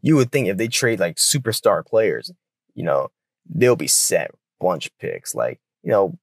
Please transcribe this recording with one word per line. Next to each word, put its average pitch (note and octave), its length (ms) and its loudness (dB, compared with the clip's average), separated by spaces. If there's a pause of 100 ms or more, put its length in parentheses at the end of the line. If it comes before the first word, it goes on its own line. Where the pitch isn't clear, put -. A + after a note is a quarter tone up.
you D#3 140 4
would B2+ 160 2
think C3 160 0
if F#2+ 100 -2
they A2+ 120 -2
trade, A#2 300 0
like, E2+ 180 -2
superstar G#2+ 680 0
players, G2 460 0 (420)
you - 100 -8
know, C#2 280 -2 (380)
they'll A#2+ 260 4
be - 120 -8
set, - 440 0 (280)
bunch F2+ 280 -2
of - 120 -20
picks. - 360 -8
Like, A#1+ 240 -4 (240)
you - 80 -2
know G2 320 2